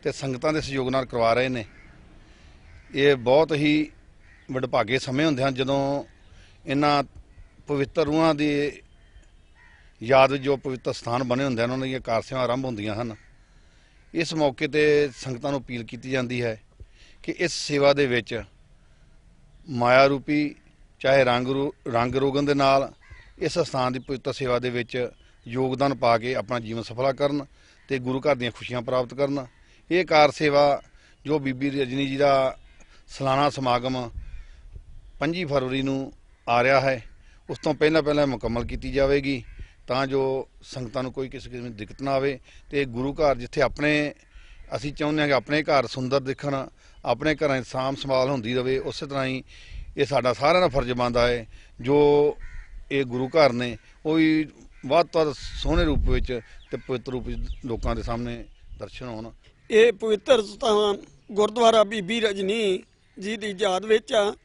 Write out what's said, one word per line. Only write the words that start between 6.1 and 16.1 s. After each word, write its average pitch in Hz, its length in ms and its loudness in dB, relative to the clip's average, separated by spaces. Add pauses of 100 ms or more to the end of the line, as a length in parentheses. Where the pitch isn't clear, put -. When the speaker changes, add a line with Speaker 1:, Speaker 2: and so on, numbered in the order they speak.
Speaker 1:
ਇਹਨਾਂ 143 360 2 (640)
ਪਵਿੱਤਰ 147 400 -2
ਰੂਹਾਂ 160 280 2
ਦੀ 147 160 0 (1500)
ਯਾਦ 131 320 6
ਵਿੱਚ 139 100 -4
ਜੋ 135 140 0
ਪਵਿੱਤਰ 131 360 -6
ਸਥਾਨ 120 320 -2
ਬਣੇ 127 200 0
ਹੁੰਦੇ 120 180 -2
ਹਨ, 120 80 0
ਉਹਨਾਂ 131 160 -4
ਦੀਆਂ 131 140 -6
ਕਾਰ 113 220 -2
ਸੇਵਾਵਾਂ 131 220 -4
ਆਰੰਭ 123 200 -2
ਹੁੰਦੀਆਂ 107 300 -6
ਹਨ। 110 220 -8 (1000)
ਇਸ 160 200 -2
ਮੌਕੇ 151 340 0
'ਤੇ 147 440 4
ਸੰਗਤਾਂ 127 380 -8
ਨੂੰ 139 100 -2
ਅਪੀਲ 120 240 -10
ਕੀਤੀ 123 260 -12